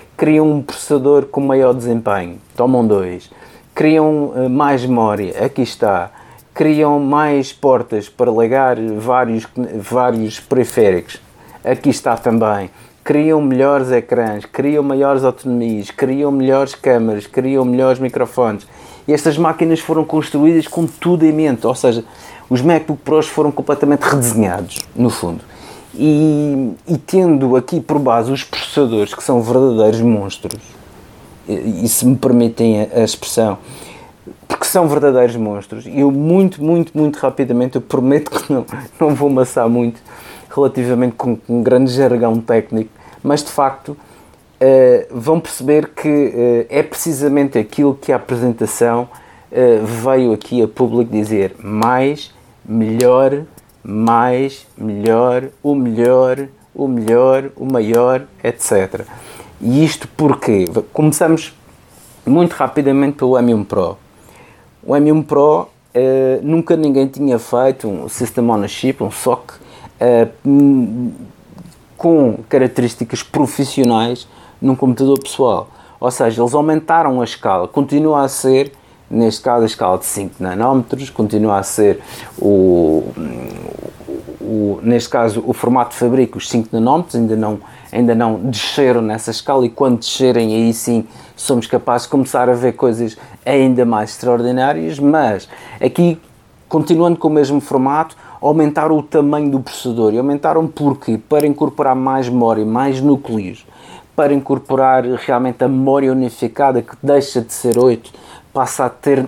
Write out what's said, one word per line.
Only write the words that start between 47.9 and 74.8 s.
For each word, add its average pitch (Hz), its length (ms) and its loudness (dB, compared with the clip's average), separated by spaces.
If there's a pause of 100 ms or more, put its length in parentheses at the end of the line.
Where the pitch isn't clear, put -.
que 135 180 -6
a 131 40 2
apresentação, 117 920 -2 (440)
eh, 120 320 4
veio 117 500 0
aqui 120 280 -4
a 110 60 2
público 117 440 0
dizer: 107 520 -2
mais, 123 680 -2 (340)
melhor, 123 800 2 (400)
mais, 120 840 0 (100)
melhor, 113 720 0 (140)
o 143 100 0
melhor, 127 760 2 (280)
o 139 120 -4
melhor, 127 680 2
o 135 100 -10
maior, 123 580 0 (200)
et 117 180 -4
cetera. 98 440 -2 (540)
E 131 240 2
isto - 260 -4
porquê? 120 560 0 (280)
Começamos 160 640 0 (680)
muito 170 280 2
rapidamente 139 640 0
pelo 127 200 2
M 120 160 2
um 104 100 0
Pro. 92 340 -4 (840)
O 135 120 -2
M 147 160 4
um 151 120 2
Pro, 147 440 2 (260)
eh, 131 500 2
nunca 165 320 0
ninguém 139 320 0
tinha 135 320 -2
feito 131 480 -2
um 85 200 -6
System 117 420 -4
on 107 140 0
a 104 40 -6
Chip, 131 360 -4
um 101 80 -6
soc, - 420 -4 (460)
eh, 117 280 4 (180)
hum, 131 640 2 (880)
com 151 400 2 (100)
características 123 760 -2
profissionais 123 1040 -2 (340)
num 131 140 2
computador 135 440 2